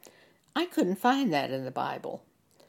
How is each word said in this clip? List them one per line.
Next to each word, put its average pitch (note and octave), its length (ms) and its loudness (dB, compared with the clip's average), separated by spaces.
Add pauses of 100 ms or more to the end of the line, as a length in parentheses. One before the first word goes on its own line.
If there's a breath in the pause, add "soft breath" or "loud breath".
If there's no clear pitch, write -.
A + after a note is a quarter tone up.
(540 soft breath)
I D#4+ 120 0
couldn't G3+ 300 2
find B3+ 360 2
that C3+ 180 2
in C3 140 -4
the B2+ 60 -8
Bible, B2+ 520 -6 (460 soft breath)